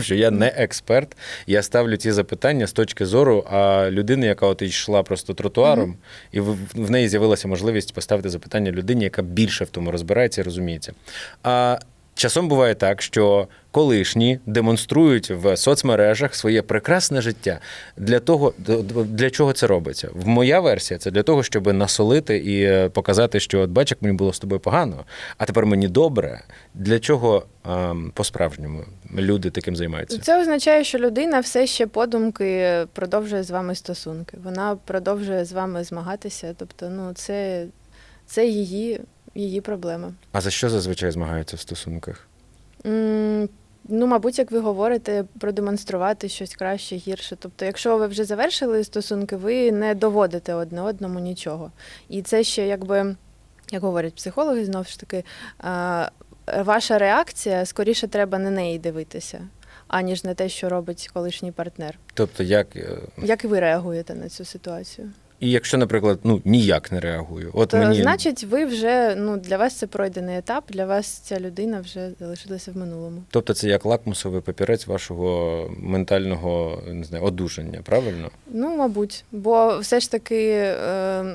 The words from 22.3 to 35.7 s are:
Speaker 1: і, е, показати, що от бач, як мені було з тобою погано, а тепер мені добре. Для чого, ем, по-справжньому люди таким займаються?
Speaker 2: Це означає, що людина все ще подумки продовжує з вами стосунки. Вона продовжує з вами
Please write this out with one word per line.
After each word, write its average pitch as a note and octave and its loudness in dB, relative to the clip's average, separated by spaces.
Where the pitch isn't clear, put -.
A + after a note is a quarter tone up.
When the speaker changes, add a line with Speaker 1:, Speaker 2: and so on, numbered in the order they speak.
Speaker 1:
і, G2 2
е, F#2+ 6
показати, G2+ 2
що G2 0
от F#2 2
бач, B2+ 4
як - -6
мені G2+ 2
було F#2+ 2
з - -10
тобою G2 -4
погано, G#2+ 0
а A2 -2
тепер A2 2
мені G2 4
добре. F#2+ 2
Для G2+ 2
чого, A#2 4
ем, F2 -2
по-справжньому D#2 -4
люди F#2+ 0
таким F2+ -4
займаються? E2+ -6
Speaker 2:
Це E4+ 4
означає, D4+ 4
що - -2
людина C4 2
все B3+ 0
ще A#3 -2
подумки G#3 0
продовжує G3+ -2
з F3+ -10
вами F3+ -4
стосунки. E3+ -10
Вона F#3+ -4
продовжує F#3+ -2
з E3+ -12
вами F#3 -6